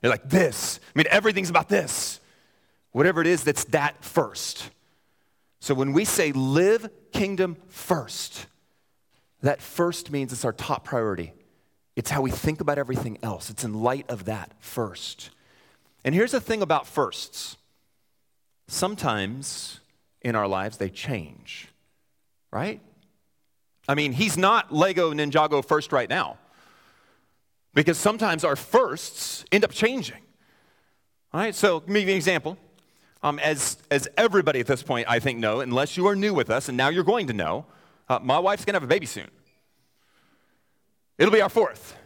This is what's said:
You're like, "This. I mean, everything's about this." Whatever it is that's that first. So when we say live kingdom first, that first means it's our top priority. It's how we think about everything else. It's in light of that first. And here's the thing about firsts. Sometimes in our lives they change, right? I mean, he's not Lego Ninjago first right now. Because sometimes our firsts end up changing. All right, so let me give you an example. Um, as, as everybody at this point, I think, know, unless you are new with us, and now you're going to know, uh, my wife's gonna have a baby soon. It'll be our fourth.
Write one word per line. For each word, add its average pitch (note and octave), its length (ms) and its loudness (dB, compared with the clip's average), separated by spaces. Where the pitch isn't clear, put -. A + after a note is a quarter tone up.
You're A#2+ 80 4
like, A#2+ 180 -2
"This. E3 520 0
I - 60 -2
mean, D3+ 100 4
everything's G3 420 2
about E3 180 2
this." - 500 -2
Whatever D#3+ 300 2
it E3 80 2
is E3+ 160 2
that's C#3+ 220 0
that D3 380 -2
first. - 680 -4
So - 120 -2
when C3+ 200 0
we F3 120 4
say E3 280 0
live F3 580 2
kingdom F#3 460 -2
first, - 800 -6
that C#3 220 0
first E3+ 480 -4
means C3+ 220 -4
it's A#2+ 120 -10
our A#2 80 0
top - 300 -6
priority. G2 500 -4
It's - 160 -6
how D3 120 0
we C3 100 -2
think D#3 280 -4
about C#3+ 160 0
everything B2+ 460 -4
else. G#2 280 -8
It's G#2 120 -10
in G#2+ 120 -6
light B2 360 -2
of G#2 140 -8
that G#2 340 -8
first. - 720 -10
And C3+ 80 0
here's G#3+ 200 2
the B3+ 80 2
thing A3 200 -2
about D#3 280 0
firsts. - 680 -4
Sometimes C3+ 1120 -4
in A#2+ 120 -2
our G#2 140 0
lives G2 300 -4
they G2 120 -4
change, - 800 -10
right? F3+ 300 -6
I C#3 60 4
mean, D3 160 0
he's D3 260 0
not G3 380 4
Lego E3+ 380 2
Ninjago D3 520 2
first D3+ 280 0
right B2+ 160 2
now. G#2 280 -2
Because D#3 240 4
sometimes G3+ 460 0
our C#3+ 120 2
firsts - 960 0
end G#3 100 6
up - 80 2
changing. A3+ 500 -2
All D#3+ 80 -2
right, G#3 140 -2
so F#3 220 4
let D#3+ 120 -8
me G3+ 120 2
give F#3+ 80 0
you F#3+ 60 4
an - 20 2
example. E3+ 420 0
Um, D3 160 0
as, D3 380 -2
as C#3 280 0
everybody F#3 420 4
at A#2+ 80 -2
this C3+ 160 0
point, A#2+ 260 -2
I A#2 120 2
think, B2 180 -4
know, A2+ 220 0
unless B2+ 360 0
you F3+ 120 2
are G3+ 80 2
new G3+ 180 0
with B2+ 160 0
us, B2 180 -2
and B2+ 80 -4
now C3 120 4
you're E3+ 160 0
going G3 240 0
to A#2 60 -4
know, F#2+ 320 -4
uh, B2+ 120 0
my C3 180 2
wife's G3 260 0
gonna G3+ 120 -2
have E3 60 0
a B2+ 60 -10
baby D#3+ 180 2
soon. - 240 -12
It'll F#3+ 140 6
be G#3+ 100 8
our F#3+ 80 2
fourth. - 440 -2